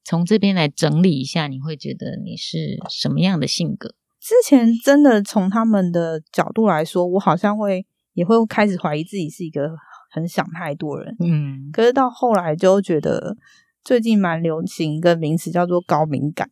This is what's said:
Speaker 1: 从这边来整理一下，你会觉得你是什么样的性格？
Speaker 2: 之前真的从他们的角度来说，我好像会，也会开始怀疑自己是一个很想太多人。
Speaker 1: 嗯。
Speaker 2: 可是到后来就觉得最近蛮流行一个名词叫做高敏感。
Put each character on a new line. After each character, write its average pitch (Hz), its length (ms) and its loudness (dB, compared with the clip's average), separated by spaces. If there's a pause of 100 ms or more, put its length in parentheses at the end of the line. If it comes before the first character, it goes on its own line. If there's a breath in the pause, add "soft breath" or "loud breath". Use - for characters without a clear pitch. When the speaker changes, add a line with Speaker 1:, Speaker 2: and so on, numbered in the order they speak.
Speaker 1:
从 170 200 0
这 208 140 2
边 196 160 2
来 156 140 2
整 151 340 2
理 160 180 4
一 131 40 -4
下， 151 220 -4
你 135 140 -8
会 151 160 -8
觉 143 180 -8
得 - 300 -10
你 165 120 -12
是 160 400 -8 (140)
什 - 180 -6
么 147 120 -2
样 185 180 2
的 143 80 -2
性 147 300 -4
格？ - 180 -14 (260)
Speaker 2:
之 - 140 -4 (100)
前 233 280 6 (120)
真 285 180 6
的 240 180 6
从 196 300 0
他 226 140 0
们 196 260 2
的 165 400 -2
角 - 240 0
度 220 140 2
来 160 160 2
说， 175 200 0
我 180 140 0
好 175 180 2
像 208 220 0
会， 196 260 -2 (280)
也 175 120 0
会 220 120 4 (100)
开 208 220 2
始 180 100 -2
怀 151 160 -2
疑 151 80 -2
自 190 140 -10
己 160 120 -4
是 170 160 -10
一 156 60 -8
个 151 240 -4 (380 loud breath)
很 165 160 -4
想 - 220 -4
太 160 240 -8
多 147 260 -8
人。 - 200 -12
Speaker 1:
嗯。 147 520 -2
Speaker 2:
可 226 100 0
是 240 100 4
到 254 180 2
后 240 240 0
来 170 200 0
就 190 280 4
觉 160 180 0
得 - 360 -4 (460 soft breath)
最 247 180 2
近 220 200 2
蛮 165 220 -2
流 165 240 -2
行 156 280 -4
一 156 60 -6
个 170 160 4
名 160 200 -2
词 165 140 -4
叫 175 160 0
做 175 140 0
高 156 240 0
敏 147 280 -2
感。 - 200 -6